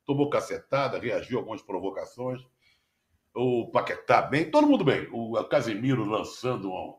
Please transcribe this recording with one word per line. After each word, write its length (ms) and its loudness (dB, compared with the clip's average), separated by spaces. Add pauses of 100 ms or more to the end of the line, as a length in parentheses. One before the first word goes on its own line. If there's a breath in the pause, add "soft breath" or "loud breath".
Tomou 240 2
cacetada, 720 -2
reagiu 400 -4
a 20 -2
algumas 220 -8
provocações. 800 -8 (920)
O 360 0
Paquetá 520 2
bem, 280 0
todo 160 6
mundo 180 6
bem. 280 2
O 320 -2
Casemiro 600 0
lançando 640 -4
uma, 280 -10